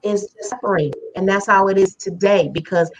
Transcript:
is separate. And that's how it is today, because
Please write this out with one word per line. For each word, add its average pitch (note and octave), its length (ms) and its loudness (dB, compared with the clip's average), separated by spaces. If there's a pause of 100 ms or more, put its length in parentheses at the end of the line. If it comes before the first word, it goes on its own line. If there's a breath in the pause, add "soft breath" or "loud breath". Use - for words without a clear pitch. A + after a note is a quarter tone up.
is G#3 380 -4
separate. E3+ 540 -2 (220)
And F#3 120 0
that's G3+ 180 0
how G3 220 4
it G3 100 2
is F#3+ 180 2
today, F#3+ 560 0
because E3+ 480 -2